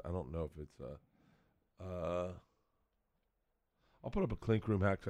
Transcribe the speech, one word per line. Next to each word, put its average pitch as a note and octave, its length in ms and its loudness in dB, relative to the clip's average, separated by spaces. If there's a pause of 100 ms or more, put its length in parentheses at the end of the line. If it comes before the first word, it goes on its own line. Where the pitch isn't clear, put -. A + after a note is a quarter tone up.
I - 60 -6
don't D#2+ 220 -4
know E2 220 -2
if D#2 80 -10
it's - 180 -16
a, - 1040 -16
uh, F2+ 440 -2 (1800)
I'll A#2+ 60 -6
put G3 120 2
up A2 100 2
a - 40 -2
Clink A2 320 2
Room G2+ 140 4
hat G2 200 4
'cause - 80 -6